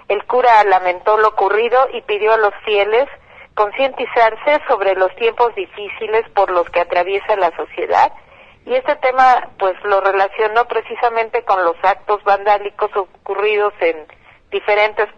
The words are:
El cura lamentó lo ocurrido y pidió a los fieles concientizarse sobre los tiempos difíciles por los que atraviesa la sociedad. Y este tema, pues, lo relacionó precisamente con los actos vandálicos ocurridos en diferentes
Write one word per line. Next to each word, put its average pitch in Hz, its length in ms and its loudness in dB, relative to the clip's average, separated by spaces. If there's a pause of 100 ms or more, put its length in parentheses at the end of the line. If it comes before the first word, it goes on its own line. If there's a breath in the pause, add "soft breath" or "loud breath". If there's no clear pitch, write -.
El 202 180 -2
cura 240 400 4
lamentó 185 520 0
lo 214 120 4
ocurrido 220 640 0
y 233 80 -8
pidió 214 320 0
a 220 40 2
los 208 160 0 (100)
fieles 214 440 0 (480 loud breath)
concientizarse 240 1120 0
sobre 196 280 0
los 185 200 0
tiempos 233 400 -2
difíciles 208 680 -6 (120)
por 190 160 2
los 175 180 0
que 175 120 -2
atraviesa 180 540 -2
la 180 200 0
sociedad. - 560 0 (540 loud breath)
Y 240 100 -4
este 262 220 0
tema, 254 520 2 (100)
pues, 190 240 0
lo 202 180 0
relacionó 196 640 0
precisamente 226 800 -4
con 190 220 0
los 170 180 0
actos 196 400 -2
vandálicos 202 720 0
ocurridos 202 840 -2
en 165 140 0 (560 soft breath)
diferentes 208 560 0 (100)